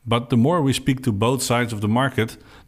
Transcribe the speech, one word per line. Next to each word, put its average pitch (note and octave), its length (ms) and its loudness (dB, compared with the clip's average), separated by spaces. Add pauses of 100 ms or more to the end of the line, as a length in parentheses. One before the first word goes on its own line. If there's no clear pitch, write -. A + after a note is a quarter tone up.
But A#2 240 -2
the C3 60 2
more D3+ 260 2
we C3+ 120 2
speak B2+ 300 -2
to A#2 100 0
both A#2+ 280 0
sides A#2+ 300 0
of G#2+ 80 -6
the G#2 80 -2
market, A#2 480 0 (320)